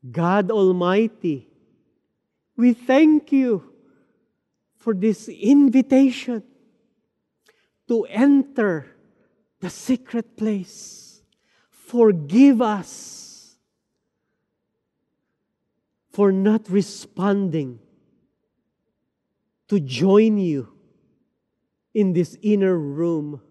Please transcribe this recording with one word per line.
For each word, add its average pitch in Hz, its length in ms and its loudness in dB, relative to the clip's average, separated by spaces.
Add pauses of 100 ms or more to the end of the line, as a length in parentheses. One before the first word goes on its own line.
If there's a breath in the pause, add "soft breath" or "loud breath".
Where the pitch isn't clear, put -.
God 175 420 -2
Almighty, 185 960 -2 (1080)
we 240 180 2
thank 302 580 2
you 247 400 -2 (1040)
for 226 160 -6
this 196 360 -4
invitation 262 1120 2 (1400)
to 226 180 -2
enter 226 920 0 (640)
the 180 100 -12
secret - 640 -8
place. - 880 -10 (480)
Forgive 220 920 2
us - 960 -10 (2500)
for 202 200 0
not 214 380 0
responding 180 1120 -4 (1900)
to 202 120 0
join 190 580 0
you 151 300 -4 (1300)
in 196 200 0
this 165 280 -4
inner 196 360 0
room 147 720 -6